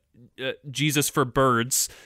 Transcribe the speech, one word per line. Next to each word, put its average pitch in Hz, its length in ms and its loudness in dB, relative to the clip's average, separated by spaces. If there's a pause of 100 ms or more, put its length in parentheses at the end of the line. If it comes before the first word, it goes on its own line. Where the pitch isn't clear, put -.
(420)
uh, 131 100 -6 (180)
Jesus 139 380 0
for 147 160 0
birds 123 640 2 (180)